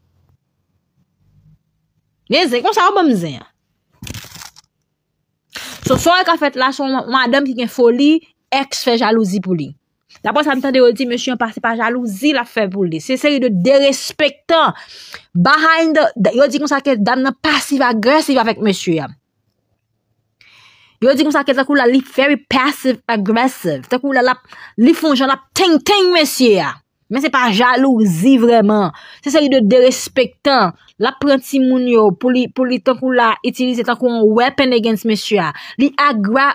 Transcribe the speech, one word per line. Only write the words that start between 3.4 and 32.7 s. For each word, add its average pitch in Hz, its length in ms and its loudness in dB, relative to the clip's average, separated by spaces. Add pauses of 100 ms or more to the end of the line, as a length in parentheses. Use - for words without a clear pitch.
an. - 80 -20 (2500)
So 262 100 2
sa 339 180 2
w 370 40 2
wè 370 80 0
k 339 60 2
ap 311 80 -2
fèt 277 180 -2
la, 262 160 0
s 294 80 -6
on 269 120 -2 (160)
madanm 262 360 0
ki 254 100 -6
gen 240 140 -6
foli 262 460 4 (360)
x 269 340 -4
fè 240 140 2
jalouzi 208 420 0
pou 185 140 -2
li. 139 140 -8 (540)
Daprè 262 180 0
sa 285 140 -2
m 262 60 -6
tande, 262 180 2
yo 240 100 6
di 254 180 -2
mesye 247 240 -4
an 233 60 -6
pa 226 140 -4
se - 100 -14
pa 226 140 -2
jalouzi. 233 580 -2
L 240 60 -2
ap 233 80 -8
fè 214 220 -4
pou 190 160 -2
li 160 160 -6
se 262 160 -4
seri 294 240 0
de 240 100 0
derespektan 277 1200 0 (580)
bahay. 311 640 2
Dan 240 420 0
yo 277 120 2
di 277 120 -4
konsa 277 240 -2
ke 269 140 0
dam 254 260 0
nan 262 120 -4
pasiv 285 480 -2
agresiv 247 560 2
avèk 220 240 -2
mesye 180 400 -2
a. 127 40 -12 (1900)
Yo 262 160 2
di 294 80 0
konsa 285 240 -2
ke 262 80 0
tankou 277 240 0
la 247 80 2
li 262 160 0
very 277 320 -2
passiv 262 720 -4
agressiv. 208 800 -4
Tankou 254 280 -4
la 247 100 2
l 254 80 2
ap - 100 -12 (380)
li 262 100 6
f - 160 0
on 285 80 2
jan. 269 160 0
L 262 60 -2
ap - 180 -18
teng 330 240 2
teng 381 320 2
mesye 254 540 2
a. 131 80 -8 (360)
Men 262 140 -4
se 311 100 -2
pa 254 220 0
jalouzi 247 840 2
vrèman. 214 500 2 (320)
Se 285 100 -6
seri 294 160 2
de 262 160 2
derespektan. 254 1120 0 (240)
L 214 80 0
ap 262 160 -4
pran 277 180 2
timoun 254 480 0
yo 220 220 4
pou 247 220 -2
li. 247 180 0
Pou 254 160 -2
li, 247 160 -2